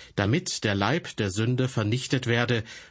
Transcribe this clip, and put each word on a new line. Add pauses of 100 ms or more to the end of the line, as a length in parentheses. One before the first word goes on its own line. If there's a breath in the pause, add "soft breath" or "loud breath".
(160 loud breath)
damit
der
Leib
der
Sünde
vernichtet
werde, (260 loud breath)